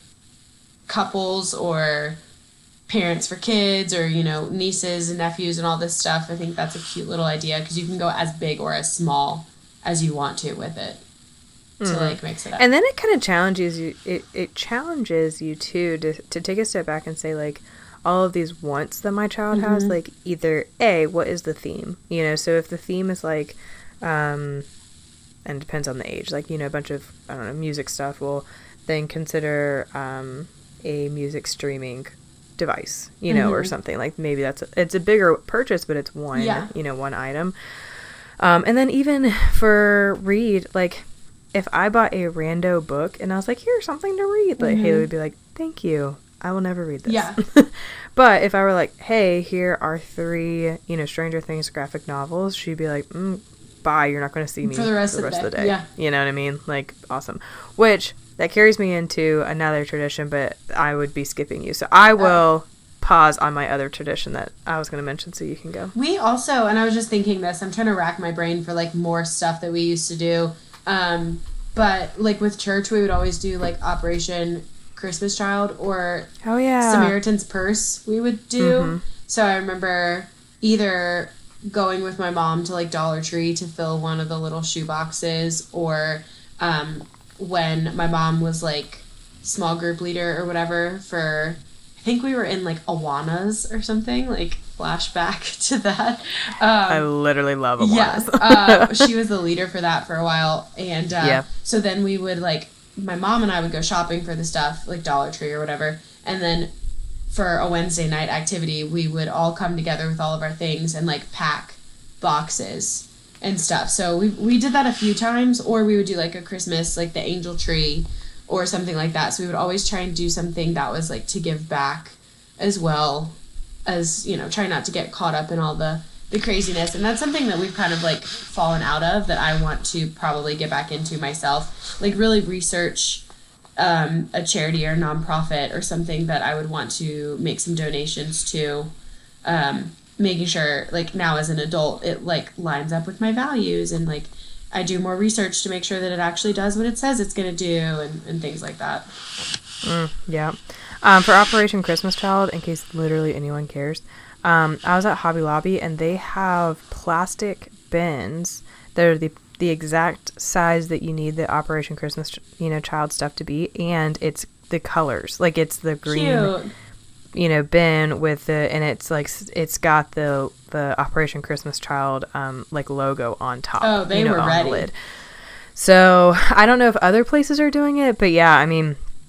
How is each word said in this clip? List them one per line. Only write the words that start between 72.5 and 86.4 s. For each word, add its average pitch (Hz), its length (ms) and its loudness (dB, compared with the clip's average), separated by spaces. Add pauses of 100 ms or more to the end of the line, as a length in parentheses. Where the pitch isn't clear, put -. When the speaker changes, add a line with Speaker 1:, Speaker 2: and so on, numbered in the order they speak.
Speaker 1:
church, 196 320 -2
we 214 100 2
would 202 80 2
always 180 280 2
do, 185 200 -4
like, 175 240 -2
Operation 170 800 -2 (320)
Christmas 196 420 -4
Child 202 420 0
or 180 460 -2 (200)
Speaker 2:
Oh, 226 120 2
yeah. 247 360 4
Speaker 1:
Samaritan's 202 500 4
Purse 190 640 -2
we 220 120 0
would 233 300 -2
do. 240 300 4
Speaker 2:
Mm-hmm. 165 180 0 (300)
Speaker 1:
So 220 180 2
I 196 100 2
remember 180 720 -2 (340)
either 185 680 2 (420)
going 190 320 0
with 185 160 -8
my 180 120 -2
mom 165 340 0
to, 180 80 -6
like, 170 180 -4
Dollar 160 300 -2
Tree 170 340 -2
to 175 100 -6
fill 160 340 -4
one 160 200 -2
of 156 80 -4
the 165 120 -4
little 160 220 -4
shoe 160 240 -4
boxes, 160 840 -4
or, 156 520 -2 (360)